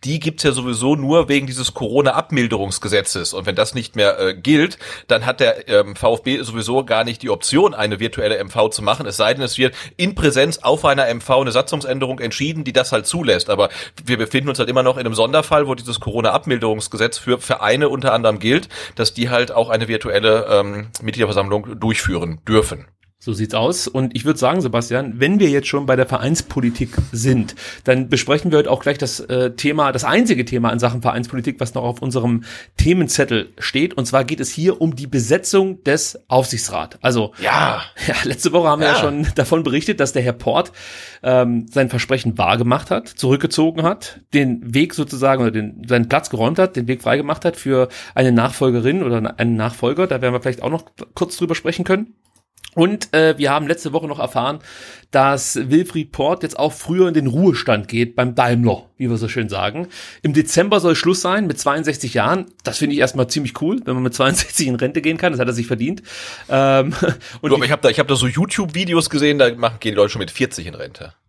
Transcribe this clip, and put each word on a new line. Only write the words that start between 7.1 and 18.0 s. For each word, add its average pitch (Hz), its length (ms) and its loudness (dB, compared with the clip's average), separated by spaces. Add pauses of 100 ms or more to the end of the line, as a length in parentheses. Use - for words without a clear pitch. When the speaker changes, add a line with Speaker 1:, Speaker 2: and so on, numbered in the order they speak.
Speaker 1:
die 123 80 -8
Option, 147 440 2
eine 107 260 -2
virtuelle 107 380 -2
M 98 120 -6
V 110 200 2
zu 107 120 -6
machen. 110 240 -2
Es 98 120 -6
sei 110 160 2
denn, 139 100 -4
es 120 140 -4
wird 127 180 2 (220)
in 190 180 -2
Präsenz 147 440 2
auf 147 260 2
einer 139 240 2
M 117 100 -2
V 131 220 2
eine 131 100 -2
Satzungsänderung 131 720 -2
entschieden, 147 420 -4
die 127 100 -8
das 127 200 2
halt 107 140 0
zulässt. 123 420 0
Aber 98 200 2 (360)
wir 120 120 0
befinden 131 300 -2
uns 131 100 -4
halt 127 120 0
immer 127 140 2
noch 127 120 4
in 127 100 -6
einem 113 100 -2
Sonderfall, 147 520 2
wo 131 80 -2
dieses 120 240 -8
Corona-Abmilderungsgesetz 110 1160 -2
für 123 220 0
Vereine 127 500 2
unter 131 240 0